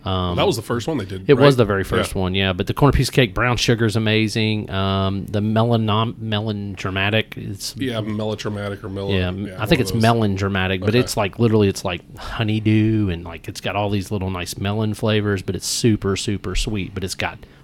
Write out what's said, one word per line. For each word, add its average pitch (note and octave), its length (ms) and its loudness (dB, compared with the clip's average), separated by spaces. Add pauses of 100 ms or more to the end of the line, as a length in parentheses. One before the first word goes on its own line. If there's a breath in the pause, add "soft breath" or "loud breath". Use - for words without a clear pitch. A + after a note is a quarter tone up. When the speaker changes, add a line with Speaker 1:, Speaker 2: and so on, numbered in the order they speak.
Speaker 1:
Um, F2+ 340 -2
Speaker 2:
That G2 100 2
was G#2+ 100 0
the A2 60 -6
first A#2+ 260 -4
one D#3+ 80 -2
they G#2 80 -4
did, F#2 240 -10
Speaker 1:
It C#3+ 60 8
was C3+ 220 8
Speaker 2:
right? - 20 2
Speaker 1:
the A2+ 80 6
very G2 180 0
first F#2 300 -2
Speaker 2:
Yeah. G2 80 0
Speaker 1:
one, F#2 120 0
yeah. F#2+ 200 2
But F#2+ 120 -2
the - 60 -4
corner C#3+ 180 6
piece B2+ 180 2
of - 60 -8
cake, A#2 200 2
brown A#2 240 0
sugar A#2 260 2
is G#2+ 120 2
amazing. A2 720 0
Um, F#2+ 560 0
the G2+ 160 -2
melanom-, A2 720 2
melodramatic, G#2 1200 -2
it's G#2+ 400 -10
Speaker 2:
Yeah, A#2 240 -4
melodramatic G#2 840 -6
or G#2 60 -10
melo-, G2 220 -6
Speaker 1:
Yeah, F#2 220 2
Speaker 2:
yeah, G2+ 260 -8
Speaker 1:
I A2 80 -4
think B2 60 2
Speaker 2:
one B2+ 100 4
Speaker 1:
it's G2+ 80 -2
Speaker 2:
of A#2+ 60 -2
those. A2 60 2
Speaker 1:
melon A2+ 340 2
dramatic, F#2+ 440 0
but G#2 100 0
Speaker 2:
Okay. B2 100 4
Speaker 1:
it's, - 180 -2
like, G2+ 200 -2
literally, A2 300 4
it's - 160 -2
like F2+ 160 -4 (160)
honeydew, G#2+ 960 2
and, E2+ 120 -6
like, E2+ 220 -12
it's G2+ 140 -10
got G2 160 -4
all G#2 140 0
these G2+ 200 -2
little F#2+ 200 -2
nice F2 260 -6
melon G#2+ 380 -2
flavors, G#2 480 0
but F#2+ 120 -4
it's - 120 -8
super, G2+ 500 2
super G2 400 -4
sweet, G#2 380 -2
but G2 100 -6
it's - 100 -6
got - 240 -4 (240 loud breath)